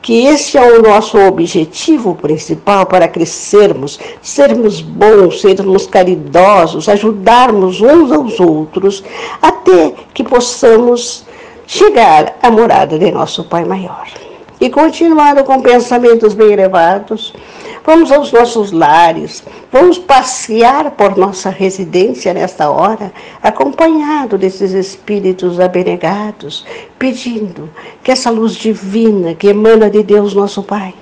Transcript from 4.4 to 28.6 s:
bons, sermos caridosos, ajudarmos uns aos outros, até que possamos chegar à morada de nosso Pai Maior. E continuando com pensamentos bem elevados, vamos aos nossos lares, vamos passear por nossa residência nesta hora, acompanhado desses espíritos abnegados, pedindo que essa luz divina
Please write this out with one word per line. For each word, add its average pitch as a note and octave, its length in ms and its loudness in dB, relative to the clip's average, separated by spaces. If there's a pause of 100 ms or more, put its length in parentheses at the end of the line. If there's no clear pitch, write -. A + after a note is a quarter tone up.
bons, F3+ 580 2
sermos F#3+ 460 0
caridosos, F3 1040 0
ajudarmos G#3 880 2
uns C#4+ 320 4
aos C4 260 -2
outros, F3 640 0 (380)
até F4+ 540 2 (180)
que - 100 -8
possamos A#3+ 1000 0 (400)
chegar G3 800 2
à A#3+ 80 2
morada D#3 480 2
de F3 120 0
nosso - 340 -6
Pai E3+ 200 -4
Maior. F#3 420 -10 (540)
E B3+ 80 0
continuando D4 760 2
com C4+ 180 0
pensamentos A#3+ 720 2
bem G#3+ 180 4
elevados, F#3+ 800 -2 (520)
vamos D#4 280 4
aos C#4+ 180 2
nossos A#3 400 0
lares, D#3+ 720 0 (280)
vamos E4 280 4
passear C4 960 0
por G3 240 0
nossa F#3+ 340 -2
residência F#3 840 -4
nesta E3 380 -4
hora, F#3+ 420 -4 (300)
acompanhado D4 960 -2
desses F#3+ 340 -4
espíritos F#3 840 -4
abnegados, F3+ 1040 -4 (320)
pedindo G#3+ 720 -8 (340)
que B3+ 100 -2
essa B3+ 180 -2
luz A3 240 -2
divina G#3 800 -2